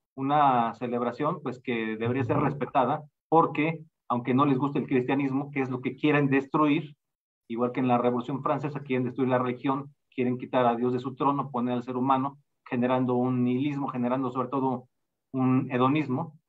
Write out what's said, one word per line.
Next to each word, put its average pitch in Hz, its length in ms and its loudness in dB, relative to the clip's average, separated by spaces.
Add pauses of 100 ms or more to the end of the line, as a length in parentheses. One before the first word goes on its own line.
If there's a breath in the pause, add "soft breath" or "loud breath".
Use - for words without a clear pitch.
(160)
una 135 600 2
celebración, 123 680 -4
pues, - 200 -6
que 113 360 -4
debería 123 260 0
ser 143 140 0
respetada, 143 680 0 (260)
porque, 156 540 2 (260)
aunque 123 240 0
no 143 120 6
les 139 120 4
guste 143 220 -2
el - 80 -2
cristianismo, 135 640 0
que 135 100 -4
es 131 80 -4
lo 127 120 -6
que 131 140 -4
quieren 147 340 2
destruir, 147 680 2 (520)
igual 120 240 -2
que 139 80 -4
en 127 80 2
la 123 100 4
Revolución 123 460 0
Francesa, 143 380 -2
quieren 127 240 -2
destruir 127 240 0
la 127 100 2
religión, 135 540 -2 (200)
quieren 123 240 -2
quitar 123 280 0
a 117 100 4
Dios 123 180 0
de 123 60 -2
su 127 160 -8
trono, 143 360 0
poner 123 240 -2
al 120 80 -4
ser 127 120 -8
humano, 131 420 0 (300)
generando 127 480 0
un 123 280 0
nihilismo, 135 440 -2
generando 123 440 -2
sobre 127 180 -4
todo 131 380 -4 (460)
un 131 380 2
hedonismo, 131 680 0 (120)